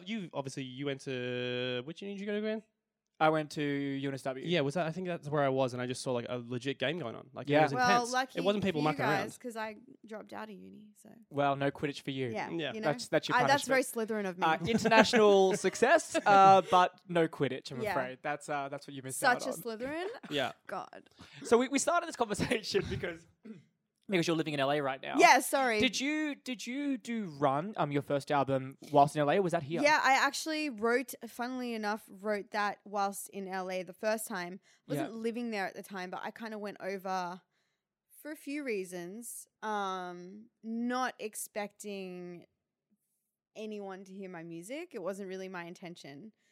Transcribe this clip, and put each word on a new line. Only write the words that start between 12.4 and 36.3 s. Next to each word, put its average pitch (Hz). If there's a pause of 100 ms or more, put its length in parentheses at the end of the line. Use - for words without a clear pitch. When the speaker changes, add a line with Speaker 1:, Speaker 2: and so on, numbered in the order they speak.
Speaker 1:
Yeah. 143
Speaker 3:
you 113
know? 214
Speaker 2:
That's, 233
that's 156
your 156
Speaker 3:
Uh, 254
that's 277
Speaker 2:
punishment. 262
Speaker 3:
very 226 (180)
Slytherin 190
of 175
me. 185
Speaker 2:
Uh, 160 (100)
international 214
Speaker 3:
<laughs> -
Speaker 2:
success, 254 (120)
uh, 196
but 180 (100)
no 170
Quidditch, 131
I'm 131
Speaker 3:
Yeah. -
Speaker 2:
afraid. 131
That's, 151
uh, 143
that's 139
what 147
you 135
missed 131
Speaker 3:
Such 254
Speaker 2:
out -
Speaker 3:
a 262
Speaker 2:
on. 165
Speaker 3:
Slytherin. 262 (220)
Speaker 1:
Yeah. 139 (160)
Speaker 3:
God. - (340)
Speaker 2:
So -
we, 254
we 269
started 339
this 320
conversation 208
<laughs> 170
because, 175 (840)
because 175
you're 170
living 156
in 143
L 135
A 147
right 135
now. -
Speaker 3:
Yeah, 339
sorry. 254
Speaker 2:
Did 226
you, 302
did 233
you 269
do 214
Run, 147
um, 156
your 143
first 143
album, 135 (140)
whilst 143
in 151
L 143
A, 170
or 202
was 180
that 165
here? 156
Speaker 3:
Yeah, 294
I 269
actually 302
wrote, 233 (100)
funnily 247
enough, 214
wrote 202
that 208
whilst 202
in 196
L 185
A 185
the 180
first 220
time. 180 (280)
Speaker 2:
Yeah. -
Speaker 3:
Wasn't 220
living 226
there 196
at -
the 202
time, 185
but 185
I 214